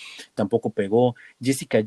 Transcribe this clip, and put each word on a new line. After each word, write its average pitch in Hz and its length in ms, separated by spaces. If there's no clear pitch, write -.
tampoco 110 360
pegó. 113 460
Jessica 131 440